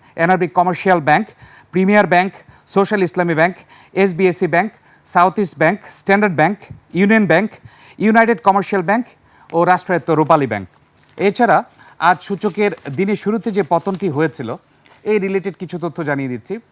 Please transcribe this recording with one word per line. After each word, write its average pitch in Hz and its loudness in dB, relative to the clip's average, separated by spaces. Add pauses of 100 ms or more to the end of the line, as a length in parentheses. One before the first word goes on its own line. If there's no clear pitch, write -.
(160)
এনআরবি 175 0
কমার্শিয়াল 180 0
ব্যাংক, 156 2 (440)
প্রিমিয়ার 190 2
ব্যাংক, 180 2 (340)
সোশ্যাল 196 0
ইসলামী 175 -2
ব্যাংক, 165 0 (380)
এসবিএসসি 185 0
ব্যাংক, 170 0 (340)
সাউথ 185 2
ইস্ট 190 -4
ব্যাংক, 165 2 (100)
স্ট্যান্ডার্ড 202 0
ব্যাংক, 160 2 (360)
ইউনিয়ন 202 2
ব্যাংক, 180 2 (480)
ইউনাইটেড 220 2
কমার্শিয়াল 196 0
ব্যাংক 214 -2 (480)
ও 170 2
রাষ্ট্রায়ত্ত 175 0
রূপালী 151 2
ব্যাংক। 104 -6 (500)
এছাড়া 202 2 (360)
আজ 170 2
সূচকের 208 -4 (240)
দিনের 196 -2
শুরুতে 214 -4
যে 190 -2
পতনটি 185 -4
হয়েছিল, 139 -4 (480)
এই 214 -2
রিলেটেড 190 -4
কিছু 175 -12
তথ্য 165 -8
জানিয়ে 139 -4
দিচ্ছি। 123 -10 (120)